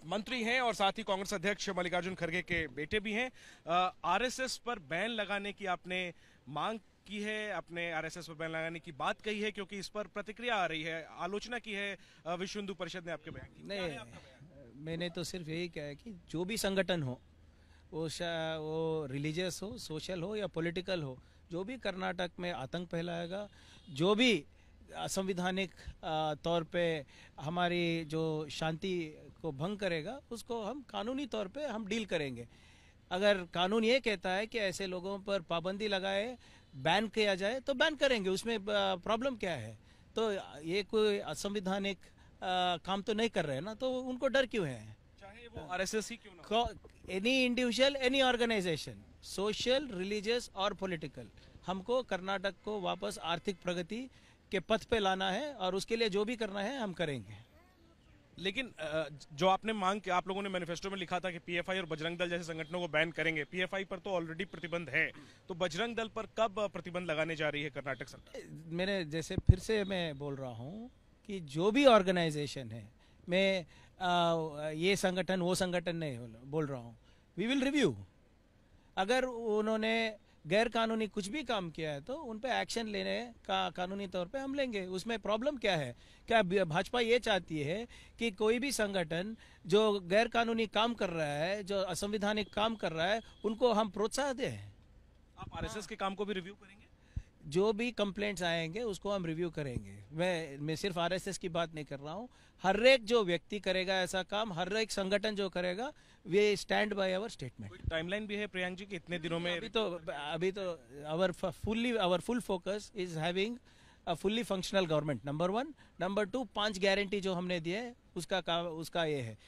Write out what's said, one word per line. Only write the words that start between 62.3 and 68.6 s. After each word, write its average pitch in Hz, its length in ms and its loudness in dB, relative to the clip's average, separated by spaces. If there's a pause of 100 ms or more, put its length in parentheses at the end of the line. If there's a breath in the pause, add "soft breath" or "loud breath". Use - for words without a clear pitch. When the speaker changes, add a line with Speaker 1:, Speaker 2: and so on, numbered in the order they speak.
Speaker 1:
संगठनों 160 360 -6
को 175 80 -2
बैन 156 240 2
करेंगे। 156 320 0
पीएफ़आई 185 400 -2
पर 190 160 -8
तो 180 220 0
already 165 240 -6
प्रतिबंध 170 440 -6
है, 147 220 2 (360 loud breath)
तो 190 60 -6
बजरंग 180 420 0
दल 220 120 -2
पर 214 180 -8
कब 208 480 0
प्रतिबंध 180 340 -4
लगाने 160 280 0
जा 151 140 0
रही 147 140 -2
है 151 60 -4
कर्नाटक 135 400 -6
सरकार? - 400 -16
Speaker 2:
मेरे 170 560 -2